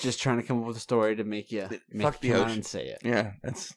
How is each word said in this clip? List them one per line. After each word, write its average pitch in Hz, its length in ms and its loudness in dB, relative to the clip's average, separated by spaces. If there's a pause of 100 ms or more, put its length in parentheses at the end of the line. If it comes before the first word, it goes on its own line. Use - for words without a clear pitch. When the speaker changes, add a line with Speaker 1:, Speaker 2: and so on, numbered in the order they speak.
Speaker 1:
Just 123 200 -2
trying 120 200 2
to - 40 -6
come 123 140 0
up 117 80 -2
with 117 80 -6
a 113 60 -10
story 110 340 4
to 110 80 -2
make 104 300 -6
you, 101 160 -2
Speaker 2:
Th- 110 200 -8
Speaker 1:
make 104 140 -2
Speaker 2:
fuck - 180 0
Speaker 1:
you 123 100 2
Speaker 2:
the 110 40 6
Speaker 1:
come 98 60 6
out 101 60 2
Speaker 2:
ocean. 113 100 -2
Speaker 1:
and 104 80 -4
say 71 220 -6
it. - 180 -10
Speaker 2:
Yeah, 110 260 2 (100)
that's - 360 -8